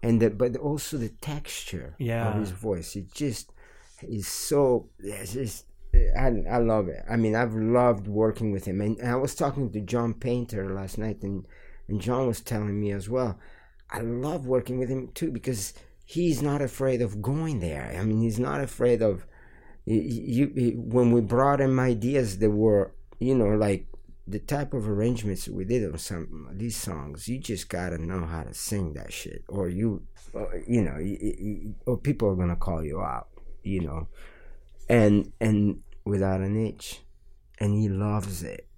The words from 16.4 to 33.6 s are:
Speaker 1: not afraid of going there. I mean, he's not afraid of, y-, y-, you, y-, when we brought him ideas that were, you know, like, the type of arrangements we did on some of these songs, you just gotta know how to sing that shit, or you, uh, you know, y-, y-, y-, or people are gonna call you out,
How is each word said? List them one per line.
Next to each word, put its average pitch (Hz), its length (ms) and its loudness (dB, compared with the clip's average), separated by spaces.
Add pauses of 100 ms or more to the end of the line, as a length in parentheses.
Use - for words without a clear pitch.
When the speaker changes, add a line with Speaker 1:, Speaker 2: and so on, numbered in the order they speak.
Speaker 1:
not 143 200 2
afraid 131 400 0
of 104 200 -2
going 151 380 -2
there. 71 400 -4
I 95 40 -2
mean, 107 180 2
he's 113 180 0
not 139 220 0
afraid 120 400 4
of, 98 240 2 (600)
y-, - 100 0
y-, 113 280 0
you, 127 320 2
y-, 120 220 2
when 120 340 4
we 120 100 6
brought 135 400 4
him 131 180 4
ideas 123 600 2
that 107 120 6
were, 104 420 4 (260)
you 127 160 2
know, 110 140 4
like, 104 380 2 (400)
the 101 120 -4
type 143 340 -2
of 113 140 -2
arrangements 107 640 0
we 92 160 -6
did 107 260 0
on 78 60 -8
some 78 520 -8
of 82 80 -10
these 113 200 -4
songs, 73 500 -8
you 123 100 -4
just - 300 -6
gotta 87 300 -4
know 85 280 -4
how 82 180 -6
to - 100 -12
sing 92 400 -4
that - 180 -10
shit, - 380 -10
or 95 180 -2
you, 98 360 -2 (300)
uh, 104 120 -6 (200)
you 117 160 4
know, 78 140 2
y-, 90 260 -4
y-, - 200 -2
y-, 104 320 -6 (120)
or 123 120 2
people 123 320 0
are 95 60 2
gonna 87 200 2
call 85 300 0
you 73 160 -4
out, 62 260 -6 (360)